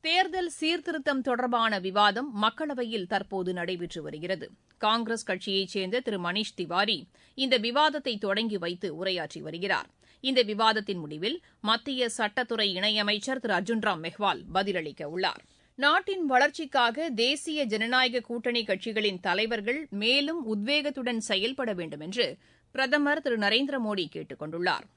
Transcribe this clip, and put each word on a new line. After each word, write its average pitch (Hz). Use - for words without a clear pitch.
தேர்தல் 349
சீர்திருத்தம் 311
தொடர்பான 240
விவாதம் 202
மக்களவையில் 226
தற்போது 190
நடைபெற்று 175
வருகிறது. 151
காங்கிரஸ் 220
கட்சியைச் 190
சேர்ந்த 196
திரு 214
மணீஷ் 180
திவாரி 185
இந்த 262
விவாதத்தை 277
தொடங்கி 208
வைத்து 175
உரையாற்றி 175
வருகிறார். 165
இந்த 262
விவாதத்தின் 208
முடிவில் 156
மத்திய 240
சட்டத்துறை 226
இணையமைச்சர் 208
திரு 220
அர்ஜுன் 220
ராம் 180
மெஹ்வால் 165
பதிலளிக்க 175
உள்ளார். 170
நாட்டின் 349
வளர்ச்சிக்காக 269
தேசிய 285
ஜனநாயக 240
கூட்டணி 240
கட்சிகளின் 208
தலைவர்கள் 214
மேலும் 285
உத்வேகத்துடன் 247
செயல்பட 220
வேண்டும் 156
என்று 196
பிரதமர் 285
திரு 240
நரேந்திர 240
மோடி 208
கேட்டுக் -
கொண்டுள்ளார். 160